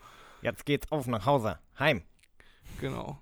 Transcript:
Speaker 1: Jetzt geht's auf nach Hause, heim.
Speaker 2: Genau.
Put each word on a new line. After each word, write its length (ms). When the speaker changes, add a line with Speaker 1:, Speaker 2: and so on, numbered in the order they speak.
Speaker 1:
Jetzt 220
geht's 260
auf 160
nach 180
Hause, 340
heim. 240
Speaker 2:
Genau. 420